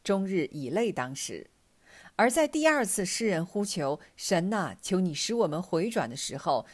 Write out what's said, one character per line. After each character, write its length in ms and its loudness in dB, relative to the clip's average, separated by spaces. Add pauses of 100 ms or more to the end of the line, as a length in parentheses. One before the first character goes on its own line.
终 240 0
日 240 0
以 180 -6
泪 220 0
当 240 -4
食。 340 -10 (680)
而 120 6
在 180 2
第 200 2
二 180 4
次 180 -2
诗 220 -2
人 180 2
呼 220 -2
求 340 -2 (160)
：“神 380 0
啊， 260 -2
求 200 0
你 140 0
使 200 -4
我 140 2
们 120 -2
回 300 0
转。” 180 -2
的 80 -10
时 220 -6
候， 360 0